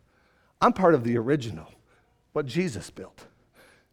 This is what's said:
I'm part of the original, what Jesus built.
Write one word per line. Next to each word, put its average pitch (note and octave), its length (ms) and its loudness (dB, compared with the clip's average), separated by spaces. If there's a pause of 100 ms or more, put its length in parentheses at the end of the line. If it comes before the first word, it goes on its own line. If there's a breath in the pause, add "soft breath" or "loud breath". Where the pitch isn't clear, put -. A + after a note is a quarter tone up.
(600)
I'm A#3 140 4
part F3+ 180 4
of B2+ 100 4
the A#2 140 0
original, A#2 560 -4 (640)
what D3+ 100 -2
Jesus C3 460 -6
built. - 340 -20 (680 soft breath)